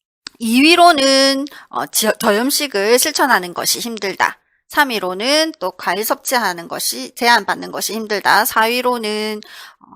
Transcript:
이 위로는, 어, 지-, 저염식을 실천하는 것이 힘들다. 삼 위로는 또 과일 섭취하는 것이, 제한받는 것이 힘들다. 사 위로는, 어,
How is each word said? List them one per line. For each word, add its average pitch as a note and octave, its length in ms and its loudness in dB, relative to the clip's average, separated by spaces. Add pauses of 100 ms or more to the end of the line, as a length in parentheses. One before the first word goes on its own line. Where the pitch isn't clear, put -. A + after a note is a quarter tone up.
(400)
이 A#3 220 2
위로는, C#4 840 4 (220)
어, C3 200 -8
지-, G#3+ 220 -2 (100)
저염식을 A#3 800 2
실천하는 A3+ 540 0
것이 - 260 -4
힘들다. G3+ 580 -4 (360)
삼 D4 140 2
위로는 A#3 720 -2
또 F#3 120 -4
과일 G3 340 -4
섭취하는 G3 640 -4
것이, A#3+ 460 -8
제한받는 F#3+ 580 0
것이 F#3 200 -6
힘들다. G#3+ 520 0
사 A3+ 160 0
위로는, A3 800 -2 (400)
어, - 40 -20 (100)